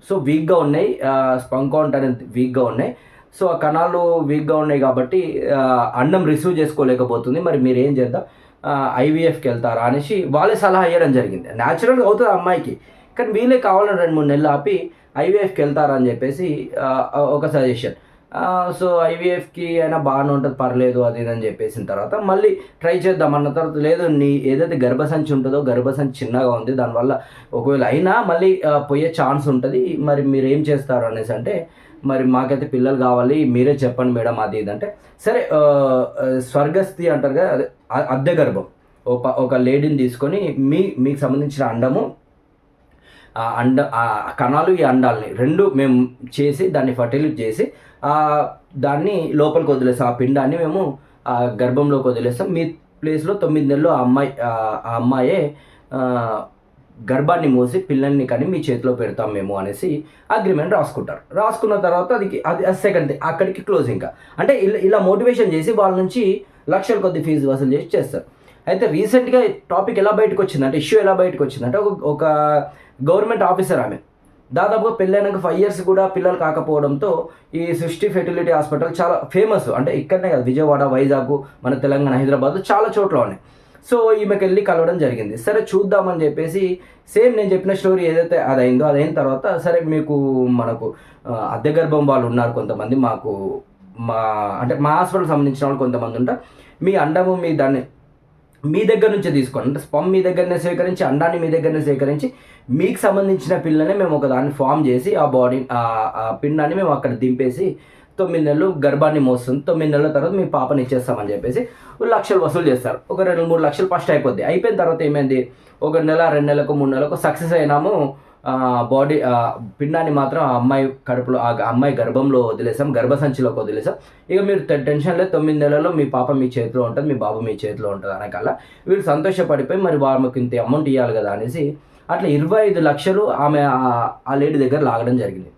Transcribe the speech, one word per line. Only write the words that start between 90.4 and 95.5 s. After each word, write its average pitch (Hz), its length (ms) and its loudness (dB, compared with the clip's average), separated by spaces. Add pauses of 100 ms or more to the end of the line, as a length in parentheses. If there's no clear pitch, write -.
మనకు, 117 460 -2 (340)
ఆ, 113 260 -4
అద్దె 117 160 -2
గర్భం 151 360 2
వాళ్ళు 131 220 2
ఉన్నారు 117 260 0
కొంతమంది, 107 420 -4
మాకు 107 640 -2 (380)
మా, 117 160 -4 (460)
అంటే 123 140 -2
మా 143 140 0
హాస్పిటల్ 175 380 0
సంబంధించిన 143 380 0